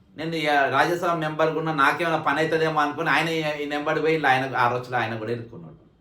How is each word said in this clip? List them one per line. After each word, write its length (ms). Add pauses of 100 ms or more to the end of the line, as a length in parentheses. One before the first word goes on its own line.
(160)
నేను 200
ఈ 100
రాజ్యసభ 640
మెంబర్ 440
కూడా 200
నాకేమైనా 420
పని 220
అవుతుందేమో 420
అనుకుని 300
ఆయన 180
ఈ, 360
ఈ 40
నెంబర్ 340
పోయి 240
ఆయన 300
ఆ 160
రోజులో 260
ఆయన 180
కూడా 160
ఇరుక్కున్నాడు. 420 (260)